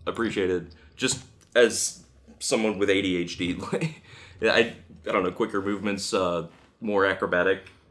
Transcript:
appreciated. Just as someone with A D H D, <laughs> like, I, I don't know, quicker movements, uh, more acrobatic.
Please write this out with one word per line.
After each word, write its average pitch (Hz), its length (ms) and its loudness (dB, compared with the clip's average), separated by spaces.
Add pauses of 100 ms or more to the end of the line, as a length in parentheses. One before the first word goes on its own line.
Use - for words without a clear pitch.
appreciated. 92 640 -2 (220)
Just - 240 -2 (340)
as - 480 2 (360)
someone 110 400 0
with 101 120 2
A 98 100 4
D 92 160 0
H 87 220 -4
D, 87 160 -2
<laughs> - 180 -6
like, 160 300 -4 (400)
I, 113 320 4 (340)
I - 40 -4
don't 101 100 2
know, 92 80 0
quicker 107 320 -2
movements, 101 500 -4
uh, 87 360 0 (340)
more 101 240 2
acrobatic. 92 580 0 (260)